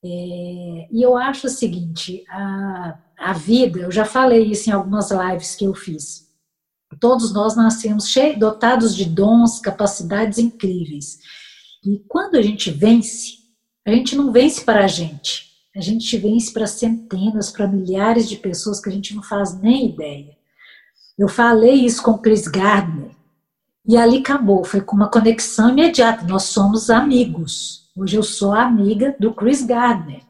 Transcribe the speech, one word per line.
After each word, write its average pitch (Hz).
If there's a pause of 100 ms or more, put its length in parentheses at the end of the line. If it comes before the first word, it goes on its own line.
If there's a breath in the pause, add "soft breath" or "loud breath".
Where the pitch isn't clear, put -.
É, 175
e 226
eu 247
acho 269
o 254
seguinte: 180
a, 190 (220)
a 185
vida, 180
eu 180
já 214
falei 247
isso 214
em -
algumas 196
lives 180
que 202
eu 190
fiz, - (760)
todos 240
nós 214
nascemos 226
cheios, 277
dotados 226
de 190
dons, 214
capacidades 202
incríveis. 180 (680 loud breath)
E 202
quando 359
a 240
gente 208
vence, 208 (520)
a 208
gente 262
não 277
vence 262
para 208
a -
gente. 156 (300)
A 196
gente 220
vence 208
para 220
centenas, 214
para 202
milhares 196
de 202
pessoas 196
que 208
a -
gente 196
não 208
faz 190
nem 233
ideia. 147 (840 soft breath)
Eu 202
falei 233
isso 240
com -
o 214
Chris 214
Gardner 185 (760)
e 226
ali 233
acabou. 226
Foi 196
com 208
uma 202
conexão 226
imediata. 254
Nós 190
somos 214
amigos. 233
Hoje 190
eu 214
sou 202
amiga 226
do 220
Chris 262
Gardner. 233